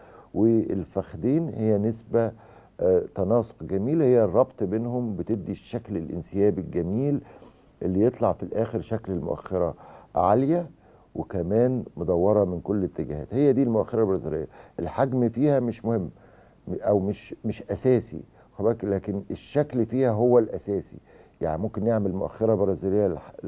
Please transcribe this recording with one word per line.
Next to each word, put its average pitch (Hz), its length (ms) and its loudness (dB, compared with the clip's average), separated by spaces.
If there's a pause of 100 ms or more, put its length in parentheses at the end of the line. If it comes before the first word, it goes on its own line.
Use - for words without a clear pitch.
(340)
والفخدين 110 1160 0
هي 110 280 0
نسبة، 113 540 0 (480)
آه، 90 240 4 (120)
تناسق 107 480 0
جميل، 110 380 0
هي 123 220 6
الربط 110 400 2
بينهم 117 520 -2
بتدي 90 360 -4
الشكل 107 460 -8
الانسيابي 87 640 0
الجميل 107 600 -2 (600)
اللي 92 240 2
يطلع 120 280 2
في - 100 -8
الآخر 110 380 -4
شكل 98 320 -6
المؤخرة 85 600 -2 (420)
عالية 135 500 2 (500)
وكمان 107 680 0 (140)
مدورة 90 480 2
من 90 160 -4
كل 101 140 -2
الاتجاهات. 76 580 -4
هي 139 200 4
دي 131 100 2
المؤخرة 113 380 0
البرازيلية. 80 460 -2 (320)
الحجم 120 500 0
فيها 135 300 2
مش 120 260 -6
مهم 113 240 -2 (600)
أو 104 300 2
مش، 98 360 -6 (100)
مش 110 260 -6
أساسي، 117 500 0 (300)
واخد 101 140 -4
بالك، 117 200 0
لكن 98 360 -2 (100)
الشكل 139 540 -2
فيها 127 260 0
هو 120 280 4
الأساسي. 101 580 -4 (440)
يعني 80 200 -2
ممكن 107 220 -6
نعمل 107 300 0
مؤخرة 110 420 0
برازيلية 98 520 2
لح-، - 380 -8
ل-، - 20 -6